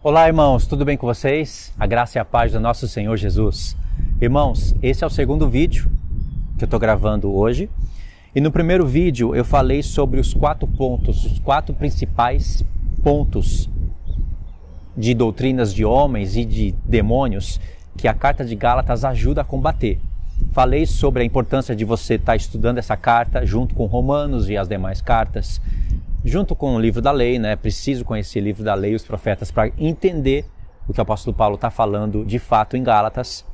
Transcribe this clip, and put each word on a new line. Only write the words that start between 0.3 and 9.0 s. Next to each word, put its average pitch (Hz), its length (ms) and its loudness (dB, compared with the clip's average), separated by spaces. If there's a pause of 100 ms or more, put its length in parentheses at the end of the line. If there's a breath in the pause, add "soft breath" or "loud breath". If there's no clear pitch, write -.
tudo 143 200 0
bem 143 100 0
com 127 100 -6
vocês? 139 720 -2
A 107 80 -2
graça 117 320 0
e - 40 0
a - 20 -2
paz 117 300 0
do 110 80 0
nosso 120 260 0
Senhor 110 300 -2
Jesus. 101 580 0 (460 loud breath)
Irmãos, 131 600 2
esse 131 220 0
é 165 40 0
o - 20 0
segundo 143 400 2
vídeo - 420 2 (680)
que - 60 0
eu - 60 0
tô 117 100 2
gravando 107 560 2
hoje. 120 340 0 (640 loud breath)
E 135 60 2
no 151 100 4
primeiro 170 380 2
vídeo 120 480 2